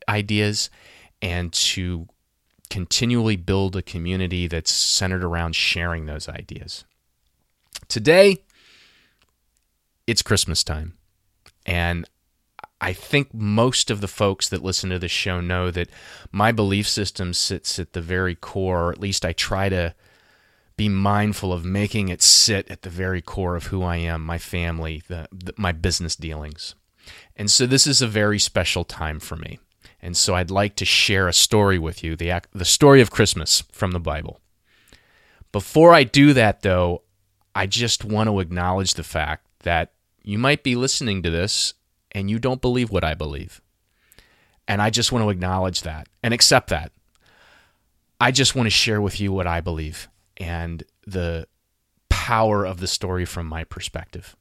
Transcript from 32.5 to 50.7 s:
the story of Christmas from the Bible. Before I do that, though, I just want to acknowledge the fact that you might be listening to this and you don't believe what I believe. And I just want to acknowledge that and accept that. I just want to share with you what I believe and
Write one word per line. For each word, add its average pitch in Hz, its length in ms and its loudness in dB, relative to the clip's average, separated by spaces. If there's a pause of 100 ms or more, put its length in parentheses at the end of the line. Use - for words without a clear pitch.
the 90 140 -6
story 139 340 10
of 110 100 6
Christmas - 520 2 (100)
from 92 200 -2
the 90 80 -2
Bible. 78 400 -8 (1120)
Before 160 420 8
I 147 100 8
do 143 300 6
that, 110 260 4
though, 90 420 2 (520)
I 95 120 -2
just 113 380 -2
want 107 240 0
to 101 120 0
acknowledge 90 540 -2
the 78 100 -8
fact 78 420 -6 (140)
that 82 320 -2 (300)
you 104 160 -4
might 139 240 0
be 127 120 0
listening 120 480 -2
to 85 80 -2
this 85 420 -2 (440)
and 98 140 -4
you 113 80 -2
don't 131 220 -2
believe 123 320 0
what 90 100 0
I 80 120 -2
believe. 73 460 -10 (1080)
And 101 120 0
I 107 80 4
just 113 220 0
want 120 140 0
to 104 60 2
acknowledge 92 520 -2
that 78 260 -10 (140)
and 117 100 0
accept 123 360 4
that. 82 240 -4 (1300)
I 123 100 4
just 131 240 2
want 123 120 0
to 104 40 2
share 107 300 0
with 98 200 -2
you 98 120 0
what 90 160 -2
I 85 120 -2
believe 80 460 -8 (300)
and 85 480 -8 (200)